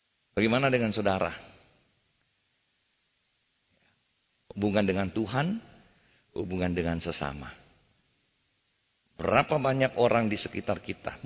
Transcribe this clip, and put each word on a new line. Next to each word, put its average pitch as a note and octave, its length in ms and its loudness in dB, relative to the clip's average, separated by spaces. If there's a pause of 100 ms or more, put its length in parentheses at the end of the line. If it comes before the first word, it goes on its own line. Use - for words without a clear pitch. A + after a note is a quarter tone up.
(360)
Bagaimana A2+ 320 4
dengan A#2+ 240 2
saudara? F#2+ 400 0 (3250)
Hubungan G2+ 320 2
dengan F#2+ 320 2
Tuhan, C3+ 480 -2 (720)
hubungan F2+ 400 -2
dengan E2+ 240 -2
sesama. D2 560 -8 (1600)
Berapa A#2+ 400 2
banyak C3 400 0
orang A#2 320 4
di G#2 80 -2
sekitar G2 400 -4
kita, - 460 -10